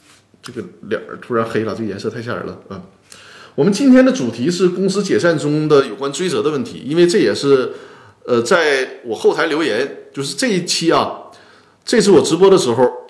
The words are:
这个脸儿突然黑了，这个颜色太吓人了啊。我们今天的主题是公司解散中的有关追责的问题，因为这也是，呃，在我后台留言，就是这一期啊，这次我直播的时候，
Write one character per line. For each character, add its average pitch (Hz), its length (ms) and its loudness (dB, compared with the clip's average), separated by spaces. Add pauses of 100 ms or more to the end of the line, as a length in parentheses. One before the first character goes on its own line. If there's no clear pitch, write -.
(400)
这 - 120 -18
个 120 100 -10 (260)
脸 101 200 -4
儿 - 120 -14
突 - 140 -8
然 113 100 0
黑 110 200 -4
了， 110 100 -4
这 113 80 -8
个 110 60 -6
颜 95 100 -8
色 113 100 -6
太 117 140 -10
吓 110 140 -8
人 90 100 -10
了 90 100 -12 (120)
啊。 95 120 -14 (760)
我 143 80 2
们 202 80 2
今 269 180 2
天 254 140 8
的 254 80 2
主 120 180 -4
题 120 180 -4
是 180 200 2
公 185 200 -2
司 196 140 -2
解 196 160 0
散 170 180 2
中 147 300 -2
的 143 220 4
有 104 80 -10
关 139 160 -6
追 175 160 -4
责 131 120 -2
的 143 100 0
问 139 120 -4
题， 90 240 -12
因 147 100 -4
为 175 80 6
这 170 140 2
也 107 160 2
是， 131 380 2 (540)
呃， 120 140 0
在 131 640 0
我 113 120 -8
后 - 180 2
台 151 120 -2
留 156 180 -2
言， 135 400 -4 (100)
就 139 80 -8
是 139 140 -8
这 262 100 -2
一 180 180 -2
期 165 280 -2
啊， - 400 -2 (520)
这 233 160 2
次 196 120 4
我 139 100 6
直 160 140 -2
播 190 120 6
的 190 80 6
时 123 160 2
候， 123 160 4 (220)